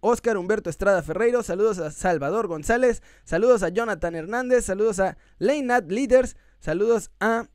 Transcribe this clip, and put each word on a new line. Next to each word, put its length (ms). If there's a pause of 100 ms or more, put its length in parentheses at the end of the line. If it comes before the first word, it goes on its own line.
Oscar 340
Humberto 340
Estrada 320
Ferreiro, 400
saludos 380
a 100
Salvador 580
González, 540 (220)
saludos 400
a 60
Jonathan 440
Hernández, 520
saludos 340
a 180 (200)
Leinat 520
Leaders, 460 (240)
saludos 520 (100)
a 340